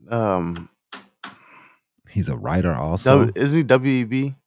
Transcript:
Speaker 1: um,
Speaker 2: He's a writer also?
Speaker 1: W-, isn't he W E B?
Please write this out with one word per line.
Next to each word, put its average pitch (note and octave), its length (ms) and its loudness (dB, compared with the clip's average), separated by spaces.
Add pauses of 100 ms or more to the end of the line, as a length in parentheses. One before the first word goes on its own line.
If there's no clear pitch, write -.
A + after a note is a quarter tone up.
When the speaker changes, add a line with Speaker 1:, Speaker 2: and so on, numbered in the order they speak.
(100)
Speaker 1:
um, F2+ 580 -2 (1400)
Speaker 2:
He's - 200 -2
a C2 80 -4
writer F2 360 -2
also? A#2+ 540 2
Speaker 1:
W-, A2 80 -2
isn't C#3+ 240 0
he E3 60 2
W C3 280 2
E B2+ 120 0
B? C3 300 -4 (120)